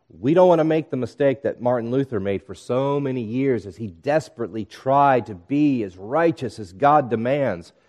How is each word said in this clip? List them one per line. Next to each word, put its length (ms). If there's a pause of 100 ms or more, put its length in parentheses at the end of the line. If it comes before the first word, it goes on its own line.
We 240
don't 160
want 100
to 60
make 240
the 80
mistake 460
that 180
Martin 300
Luther 280
made 240
for 120
so 440
many 220
years 440
as 120
he 100
desperately 760
tried 640
to 80
be 480
as 120
righteous 640
as 140
God 360
demands. 640 (180)